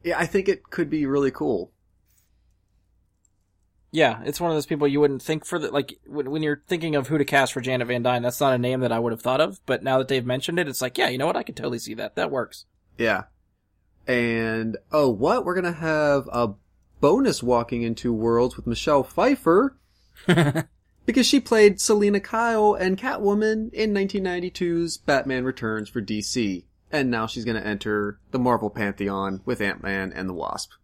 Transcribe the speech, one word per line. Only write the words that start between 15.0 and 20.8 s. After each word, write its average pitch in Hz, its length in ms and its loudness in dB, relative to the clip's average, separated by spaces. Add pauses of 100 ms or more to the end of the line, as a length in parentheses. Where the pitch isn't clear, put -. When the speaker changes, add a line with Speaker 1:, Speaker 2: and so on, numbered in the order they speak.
Speaker 1:
what? 160 380 2
We're 175 80 -2
gonna 175 180 -2
have 151 580 0
a 117 240 0 (460)
bonus 208 420 2
Walking 120 400 0
Into 117 300 -2
Worlds 117 440 2
with - 100 -10
Michelle 135 380 2
Pfeiffer, 233 760 2 (640)
Speaker 2:
<laughs> - 640 -4